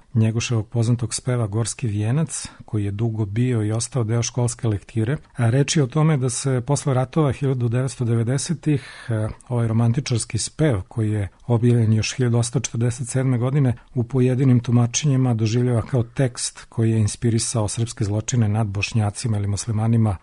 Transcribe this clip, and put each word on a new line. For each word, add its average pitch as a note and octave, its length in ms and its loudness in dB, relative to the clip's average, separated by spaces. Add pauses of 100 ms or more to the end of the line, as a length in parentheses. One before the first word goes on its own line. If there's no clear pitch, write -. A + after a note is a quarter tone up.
(140)
Njegoševog A2 540 0
poznatog A#2 460 -2
speva A#2+ 340 -4
Gorski A2 400 -4
vijenac, A2 600 -2 (180)
koji G#2 200 -2
je G2+ 60 -4
dugo A2 340 -2
bio A#2 380 0
i G#2+ 80 -2
ostao A#2 320 -2
deo A#2 200 0
školske A#2+ 440 -2
lektire. A2 500 -2 (200)
A A#2 120 2
reč C#3+ 280 2
je D3 60 4
o B2+ 40 0
tome D3+ 300 2
da C3 120 0
se B2+ 380 -2
posle C#3+ 260 0
ratova C3 380 2
hiljadu B2+ 360 0
devetsto B2+ 380 -2
devedesetih, B2+ 1040 -2
e, A2 180 -2 (220)
ovaj A#2 180 0
romantičarski A#2 720 0
spev, C#3+ 380 0 (120)
koji A2 240 -2
je G#2 160 -2 (200)
objavljen A#2 460 4
još G#2+ 240 0
hiljadu A#2+ 200 2
osamsto A#2+ 220 0
četrdeset A#2 480 -4
sedme C3 300 0
godine, C3 360 2 (220)
u B2 80 0
pojedinim B2+ 560 4
tumačenjima B2 760 2
doživljava A2+ 480 2
kao A#2 220 0
tekst - 680 -4
koji A2+ 220 0
je A2+ 80 2
inspirisao A2 680 0
srpske A#2 360 -4
zločine G#2+ 440 0
nad G#2 200 0
Bošnjacima G#2 720 -2
ili G2+ 100 -2
muslimanima A2 760 0